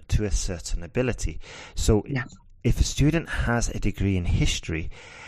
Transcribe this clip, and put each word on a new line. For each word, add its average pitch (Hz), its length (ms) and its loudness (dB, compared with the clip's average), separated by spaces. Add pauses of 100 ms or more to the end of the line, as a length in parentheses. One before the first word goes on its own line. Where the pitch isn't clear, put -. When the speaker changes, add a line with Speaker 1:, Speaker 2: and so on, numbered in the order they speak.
Speaker 1:
to - 180 2
a 98 60 -4
certain - 500 -2
ability. 104 580 -2 (360)
So 107 320 4
Speaker 2:
Yeah. 127 160 -2 (400)
Speaker 1:
if - 160 2
a - 40 4
student 156 460 2
has 117 400 0
a - 100 -6
degree 98 380 0
in 87 80 -2
history, 82 640 0 (380)